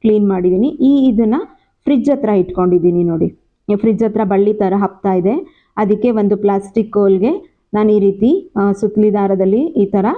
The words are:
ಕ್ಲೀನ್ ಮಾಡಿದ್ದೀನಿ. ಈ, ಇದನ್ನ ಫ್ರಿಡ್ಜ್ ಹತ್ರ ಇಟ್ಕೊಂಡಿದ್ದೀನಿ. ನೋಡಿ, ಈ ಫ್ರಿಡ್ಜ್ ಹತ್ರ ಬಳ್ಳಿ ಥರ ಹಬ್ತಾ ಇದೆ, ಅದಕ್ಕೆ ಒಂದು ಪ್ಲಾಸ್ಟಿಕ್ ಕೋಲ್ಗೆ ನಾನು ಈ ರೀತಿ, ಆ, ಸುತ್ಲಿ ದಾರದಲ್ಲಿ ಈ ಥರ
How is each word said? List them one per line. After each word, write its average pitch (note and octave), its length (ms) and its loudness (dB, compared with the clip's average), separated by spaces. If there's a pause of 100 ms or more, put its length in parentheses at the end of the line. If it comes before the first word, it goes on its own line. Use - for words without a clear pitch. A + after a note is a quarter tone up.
ಕ್ಲೀನ್ G#3+ 280 0
ಮಾಡಿದ್ದೀನಿ. F#3 400 0
ಈ, C4+ 400 2
ಇದನ್ನ A3+ 260 0 (500)
ಫ್ರಿಡ್ಜ್ C#4 260 0
ಹತ್ರ C4+ 180 -2
ಇಟ್ಕೊಂಡಿದ್ದೀನಿ. F3+ 760 0
ನೋಡಿ, E3 340 -4 (340)
ಈ - 20 2
ಫ್ರಿಡ್ಜ್ A3 300 0
ಹತ್ರ A3 200 -2
ಬಳ್ಳಿ G3+ 300 0
ಥರ G3 220 -2
ಹಬ್ತಾ G3 360 -2
ಇದೆ, F#3+ 640 -4
ಅದಕ್ಕೆ G#3+ 340 0
ಒಂದು G#3 260 0
ಪ್ಲಾಸ್ಟಿಕ್ G3+ 560 -2
ಕೋಲ್ಗೆ G3+ 680 0 (140)
ನಾನು G#3+ 180 2
ಈ G#3 60 4
ರೀತಿ, G3 580 0
ಆ, G3+ 160 0
ಸುತ್ಲಿ G#3 400 0
ದಾರದಲ್ಲಿ G3 540 0
ಈ G#3 180 0
ಥರ G3 220 -2 (120)